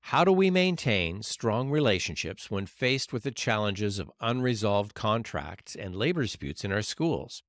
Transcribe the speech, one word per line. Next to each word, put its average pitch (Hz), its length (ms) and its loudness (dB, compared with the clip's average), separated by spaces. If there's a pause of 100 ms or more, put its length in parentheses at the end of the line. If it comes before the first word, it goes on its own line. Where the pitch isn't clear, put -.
How 139 200 2
do 190 100 6
we 190 180 6
maintain 113 720 2
strong 120 460 -2
relationships 101 800 0
when 98 180 -2
faced 131 460 -2
with 120 120 -4
the 139 80 -4
challenges 104 680 -2
of 87 220 -8
unresolved 110 760 0
contracts 107 800 -4
and 92 220 -8
labor 151 260 0
disputes - 420 -6
in 101 80 -2
our 104 100 0
schools? - 680 -4